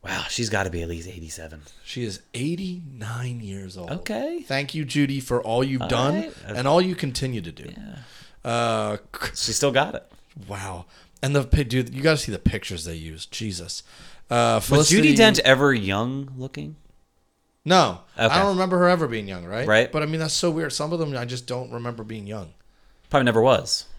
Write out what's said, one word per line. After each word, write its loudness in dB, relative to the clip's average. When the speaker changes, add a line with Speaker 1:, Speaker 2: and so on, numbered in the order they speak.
Speaker 1:
Wow, -6
she's -4
gotta 0
be -6
at -6
least -10
eighty-seven. -16
Speaker 2:
She -8
is -8
eighty-nine -6
years -10
old. -10
Speaker 1:
Okay. -6
Speaker 2:
Thank -2
you, -2
Judy, 2
for 0
all 2
you've 0
Speaker 1:
All -4
Speaker 2:
done 2
Speaker 1:
right. -4
Speaker 2:
and -2
all 6
you 0
continue -4
to -10
do. -16
Speaker 1:
Yeah. -14
Speaker 2:
Uh, 0
c- -6
Speaker 1:
She -4
still 2
got 2
it. -10
Speaker 2:
Wow. -10
And -2
the 4
pi-, 4
dude, -2
you -6
gotta 4
see -4
the -6
pictures -2
they -8
used. -12
Jesus. -8
Uh, 4
Speaker 1:
Was 6
Judi 8
Speaker 2:
Felicity 4
Speaker 1:
Dench 8
ever 6
young -2
looking? -10
Speaker 2:
No. 4
Speaker 1:
Okay. 2
Speaker 2:
I 4
don't 4
remember 2
her 6
ever 2
being -4
young, -8
right? -4
Speaker 1:
Right. 6
Speaker 2:
But, 0
I -2
mean, -2
that's -2
so 2
weird. -2
Some -4
of -2
them -2
I -4
just -8
don't -6
remember -8
being -10
young. -10
Speaker 1:
Probably 4
never 4
was 4